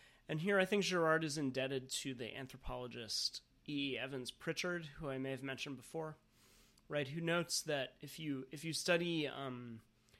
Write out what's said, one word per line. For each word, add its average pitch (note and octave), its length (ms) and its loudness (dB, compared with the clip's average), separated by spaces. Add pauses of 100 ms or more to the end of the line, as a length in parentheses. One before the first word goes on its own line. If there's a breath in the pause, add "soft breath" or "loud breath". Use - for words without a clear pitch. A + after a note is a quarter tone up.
(280 loud breath)
And D#3 140 0
here G3+ 180 6
I F#3+ 60 8
think G3+ 180 4
Girard E3 400 6
is D3+ 140 -2
indebted C3+ 520 0 (120)
to C3+ 120 -4
the A#2 220 -6
anthropologist B2 1080 -4 (240)
E C#3 280 0
E A#2 40 -2
Evans C3 320 -4
Pritchard, E3+ 600 -2 (100)
who D#3 100 -4
I C3+ 80 -2
may C3+ 140 -2
have B2+ 120 -6
mentioned C3+ 340 -4
before, D#3 400 -8 (720 loud breath)
right, D3 180 0
who D#3 140 -4
notes E3 400 2
that C#3+ 400 0
if D3 180 -10
you, C#3 320 -2
if D#3 140 -8
you D#3+ 80 0
study, E3+ 540 4
um, B2 520 -6 (400 soft breath)